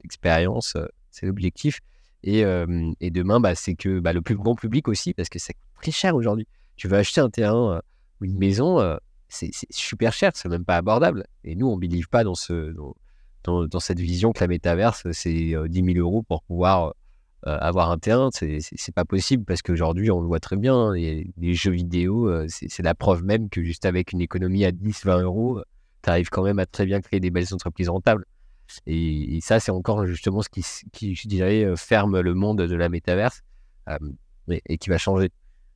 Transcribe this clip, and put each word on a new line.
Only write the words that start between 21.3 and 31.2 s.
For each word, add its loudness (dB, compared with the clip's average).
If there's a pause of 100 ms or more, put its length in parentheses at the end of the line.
les 0
jeux 0
vidéo, 0
euh, 0
c'est, -10
c'est -8
la 2
preuve 2
même 0
que -2
juste -4
avec 0
une -2
économie 0
à 2
dix, -6
vingt 4
euros, -2
euh, -10 (380)
t'arrives 0
quand -2
même 2
à 2
très -2
bien 0
créer -2
des 0
belles -2
entreprises -4
rentables. 2 (600)
Et, -2
et -4
ça, 4
c'est -2
encore 0
justement -2
ce -4
qui, -12
s-, -10
qui, -6
je -10